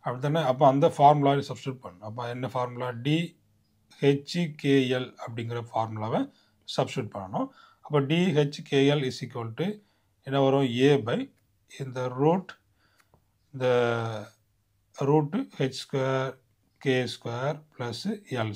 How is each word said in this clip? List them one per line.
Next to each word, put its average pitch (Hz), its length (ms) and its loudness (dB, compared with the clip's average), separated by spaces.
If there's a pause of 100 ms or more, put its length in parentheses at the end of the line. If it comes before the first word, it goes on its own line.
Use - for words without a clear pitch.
அப்படித்தானே? 143 460 -2
அப்போ 135 220 4
அந்த 151 220 4
ஃபார்முலாவை 143 540 6
சப்ஸ்டிட்யூட் 127 340 -10
பண்ணணும். 92 280 -16
அப்போ 120 240 -8
என்ன 123 200 -8
ஃபார்முலா? 123 340 -4 (180)
டி 151 100 2 (840)
ஹெச் 143 380 2 (240)
கே 139 120 4 (240)
எல் 127 120 -6 (160)
அப்படிங்கிற 117 340 -8 (120)
ஃபார்முலாவை 110 500 -2 (540)
சப்ஸ்டிட்யூட் 127 400 -4
பண்ணணும். 101 300 -4 (380)
அப்போ 147 140 0 (140)
டி 175 100 2 (160)
ஹெச் 147 320 -2
கே 139 100 4 (140)
எல் 147 160 -2
is - 160 -12
equal 113 240 -10 (100)
to 180 80 -2 (580)
என்ன 139 200 2
வரும்? 135 200 4 (220)
A - 20 8 (200)
by 202 100 -2 (600)
இந்த 127 260 -6 (140)
ரூட், 175 280 2 (1000)
இந்த 127 140 -2 (1400)
ரூட் 151 280 2 (220)
ஹெச் 131 240 -2
ஸ்கொயர் 131 500 -2 (520)
கே 131 120 2 (160)
ஸ்கொயர் 127 440 -6 (200)
ப்ளஸ் 120 260 -8 (380)
எல் 107 160 -4